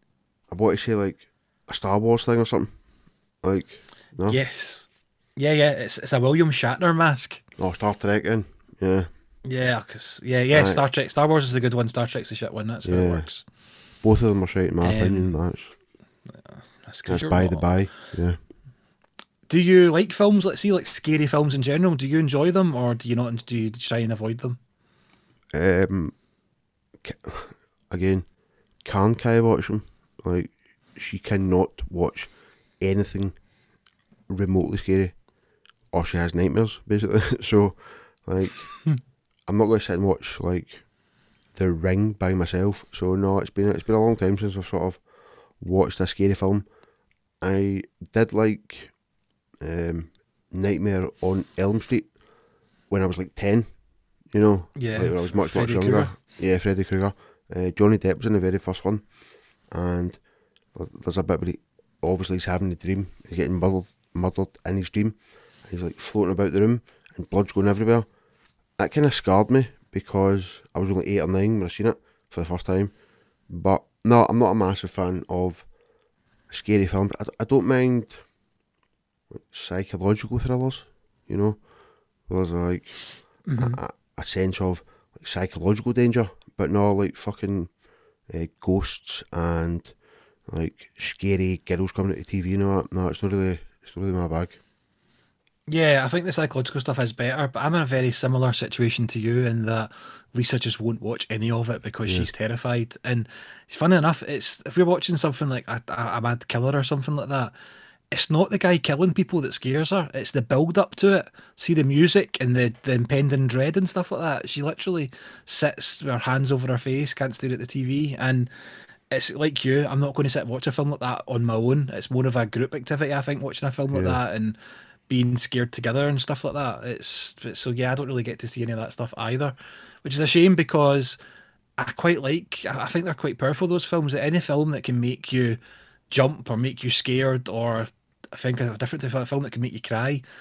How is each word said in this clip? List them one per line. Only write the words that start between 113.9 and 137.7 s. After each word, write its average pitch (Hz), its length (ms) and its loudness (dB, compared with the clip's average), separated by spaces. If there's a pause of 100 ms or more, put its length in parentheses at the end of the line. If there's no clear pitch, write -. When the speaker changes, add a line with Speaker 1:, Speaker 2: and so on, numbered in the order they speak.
Speaker 2:
like 185 80 -4
that. 156 300 -6
She 143 120 -6
literally 156 500 -4 (340)
sits - 580 -2
with 139 80 -4
her 120 80 0
hands 131 320 0
over 127 160 0
her 127 100 0
face, 135 360 -2
can't 135 200 -4
stare 127 200 -4
at - 60 -6
the 120 60 -10
T 131 200 -6
V. 139 300 -2
And 127 340 0 (600)
it's 131 240 0
like 151 300 -2
you, 139 240 2
I'm 135 140 0
not 139 140 -2
gonna 139 140 0
sit 135 120 -2
and 123 80 -6
watch 131 180 -4
a 135 60 0
film 147 180 0
like 143 80 -6
that 123 260 -4
on 120 200 0
my 117 80 2
own. 127 400 2
It's - 180 -6
more 127 140 2
of 127 100 0
a 117 100 2
group 120 300 -4
activity, 143 380 -4
I 139 80 -2
think, 135 200 -4
watching 131 280 -6
a - 20 -4
film 139 220 -4
like 95 100 0
Speaker 1:
Yeah. 95 80 0
Speaker 2:
that 123 240 -2
and 110 220 -4 (500)
being 123 300 2
scared 123 340 -2
together 123 380 -2
and 139 120 0
stuff - 220 -4
like 139 120 -4
that. 127 280 -6
It's, - 600 -6
it's, 117 180 -6
so 135 80 -4
yeah, 127 240 0
I - 20 -2
don't 135 120 -4
really 123 160 -2
get 117 160 -8
to 117 80 -10
see 117 140 -6
any 117 120 -4
of 110 40 -6
that 110 140 -8
stuff 117 240 -8
either, 131 400 -4 (460)
which 135 140 -8
is 147 40 0
a 156 80 2
shame 175 280 6
because 143 640 2 (600)
I 107 60 -2
quite 170 380 0
like, 147 480 -4
I, 135 140 -6
I - 40 -6
think 175 180 -2
they're 165 80 -2
quite - 240 -6
powerful, 147 320 0
those 175 160 0
films. 151 300 0
Any 160 260 0
film 151 300 0
that 135 120 -6
can 123 160 -2
make 123 320 -4
you 120 260 2 (520)
jump 143 420 0
or 110 60 -2
make 127 260 -4
you 123 60 -2
scared 127 580 0
or 113 400 -2 (460)